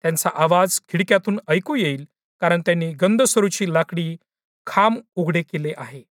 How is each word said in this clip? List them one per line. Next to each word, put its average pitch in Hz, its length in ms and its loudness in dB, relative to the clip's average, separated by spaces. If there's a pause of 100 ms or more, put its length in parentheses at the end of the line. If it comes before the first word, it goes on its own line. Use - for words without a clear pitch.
त्यांचा 165 320 0
आवाज 175 540 2
खिडक्यातून 196 600 0
ऐकू 185 260 -2
येईल, 147 300 -2 (360)
कारण 170 260 2
त्यांनी 170 260 0
गंधसरूची 202 800 0
लाकडी 165 440 -2 (500)
खांब 226 320 2 (160)
उघडे 170 280 0
केले 151 340 -6
आहे. 127 360 -16